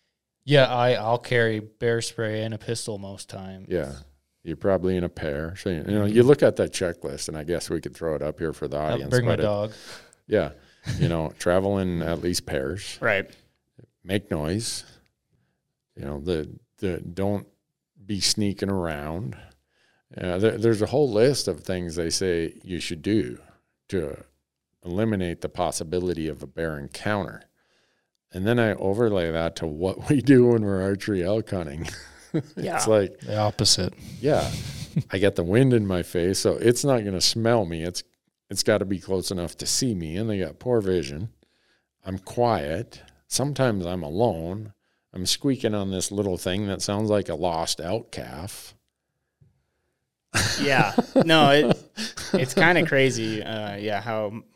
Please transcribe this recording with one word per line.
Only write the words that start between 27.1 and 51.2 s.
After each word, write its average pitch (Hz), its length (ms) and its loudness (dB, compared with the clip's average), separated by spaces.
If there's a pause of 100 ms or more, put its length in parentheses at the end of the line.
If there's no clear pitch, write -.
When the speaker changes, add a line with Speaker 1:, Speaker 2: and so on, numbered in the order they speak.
Speaker 2:
And 92 140 -4
then 120 120 4
I 113 160 4
overlay 98 560 0
that 82 260 -2
to - 100 -4
what 82 420 -4
<laughs> - 0 -
we 143 140 2
do 123 260 8
when 117 140 4
we're 98 200 0
archery 98 400 -2
elk 104 280 -2
hunting. 80 440 -6
<laughs> - 40 -16 (580)
Speaker 3:
Yeah. 170 200 -4
Speaker 2:
It's 123 100 0
like 107 360 2
Speaker 1:
The 107 180 -4
opposite. 104 520 2 (280)
Speaker 2:
Yeah. 120 280 2 (600)
I 95 80 -2
got 98 160 4
the 87 80 0
wind 120 300 6
in 110 120 4
my 90 200 0
face, 92 340 0
so 101 200 4
it's 120 260 4
not 127 200 2
gonna 95 160 -2
smell 113 440 2
me. 82 180 -6
It's, 87 220 -6 (440)
it's 101 140 -2
gotta 104 220 4
be 95 160 -2
close 95 320 -2
enough 85 240 -6
to 73 100 -10
see 120 300 0
me, 82 200 -6
and 110 140 -4
they 101 80 -2
got 80 220 -6
poor 120 200 0
vision. 90 500 -2 (760)
I'm 92 140 -6
quiet. 101 800 -2 (240)
Sometimes 131 580 0
I'm 87 200 -4
alone. 92 680 -2 (380)
I'm 90 140 -8
squeaking 120 480 0
on 98 160 -2
this 92 220 -4
little 98 260 0
thing 98 300 -2
that 95 140 -4
sounds 104 280 -2
like 104 180 2
a 85 60 -4
lost 82 460 -2
elk 90 320 -6
calf. 67 600 -12 (1900)
Speaker 3:
Yeah. 120 320 4 (300)